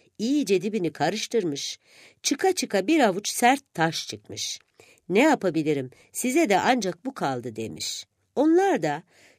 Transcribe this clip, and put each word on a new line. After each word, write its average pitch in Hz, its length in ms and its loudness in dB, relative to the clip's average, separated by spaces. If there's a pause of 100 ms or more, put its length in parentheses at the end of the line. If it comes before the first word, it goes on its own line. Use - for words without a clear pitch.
(180)
iyice 220 440 0
dibini 196 300 -2
karıştırmış. 175 880 -2 (440)
Çıka 381 320 0
çıka 196 320 -2
bir 311 140 4
avuç 202 280 2
sert - 460 0
taş 160 340 -2
çıkmış. - 500 -10 (500)
"Ne 190 120 2
yapabilirim, 156 720 2 (220)
size 254 360 0
de 190 120 4
ancak 214 440 0
bu 262 100 -8
kaldı," 127 420 -4
demiş. - 500 -10 (280)
Onlar 320 480 4
da 151 200 -4 (360)